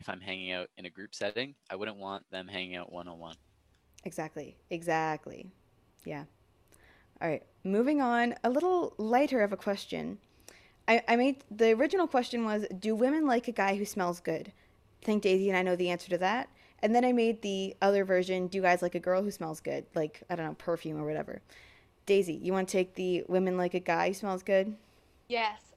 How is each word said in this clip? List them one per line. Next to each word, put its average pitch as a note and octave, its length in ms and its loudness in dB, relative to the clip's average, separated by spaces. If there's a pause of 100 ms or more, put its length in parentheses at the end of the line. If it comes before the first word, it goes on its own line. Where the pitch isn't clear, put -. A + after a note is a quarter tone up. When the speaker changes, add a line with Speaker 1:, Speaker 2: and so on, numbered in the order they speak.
Speaker 1:
if - 80 -18
I'm F#2 120 -8
hanging F#2 320 -8
out F2+ 240 -6
in F2+ 100 -14
a F2 40 -12
group G2 240 -18
setting. A2+ 400 -6 (160)
I F#2+ 60 -8
wouldn't G#2+ 220 -8
want G2 320 -10
them F#2 180 -10
hanging F#2 280 -8
out - 160 -12
one-on-one. E2+ 440 -14 (680)
Speaker 2:
Exactly. D#3 520 -12 (140)
Exactly. D#3+ 760 -4 (580)
Yeah. D3+ 200 -10 (960)
All E3+ 80 -4
right. D3 140 -2 (220)
Moving B3 360 2
on. A#3+ 340 2 (100)
A A#3 60 2
little E4+ 480 2
lighter A#3+ 440 2
of G3+ 100 2
a F#3+ 40 -4
question. G3 640 -6 (680)
I, A#3 200 6
I A#3+ 80 4
made, C4 340 2
the A3+ 220 4
original D#4 340 4
question A#3+ 380 0
was, G#3+ 220 -2 (120)
"Do A3 160 0
women C#4 320 4
like B3 220 2
a A#3+ 40 -2
guy G3 240 2
who G3+ 100 -2
smells F3 340 -2
good?" E3 320 -4 (500)
I - 40 -10
think G#3+ 160 2
Daisy F#3+ 260 4
and F#3+ 80 2
I F#3 60 2
know F3+ 140 2
the F3+ 140 0
answer F3 200 -4
to F3 80 0
that. G3 320 0 (320)
And G#3+ 120 4
then B3 100 6
I B3+ 80 4
made A3+ 300 2
the F#3+ 380 -2
other G3 240 4
version, F#3 440 2
"Do F#3+ 140 -4
guys F3+ 200 4
like F3+ 120 0
a F3+ 60 -2
girl F#3 220 2
who G3+ 80 -2
smells D#3+ 300 -8
good?" C#3+ 340 -6
Like, D#3 340 -4
I F3+ 80 -4
don't E3 100 -4
know, D3+ 80 -8
perfume E3 460 -4
or D3+ 60 -4
whatever. D3+ 340 -6 (680)
Daisy, F#3+ 280 4
you F3+ 180 -4
wanna F#3+ 140 0
take F#3 280 0
the F3+ 340 -2
"women F#3 280 2
like F3+ 180 0
a F3+ 60 0
guy F3 280 0
who G3 60 -2
smells F#3+ 280 -6
good"? G3 340 2 (520)
Speaker 3:
Yes, A3 480 -4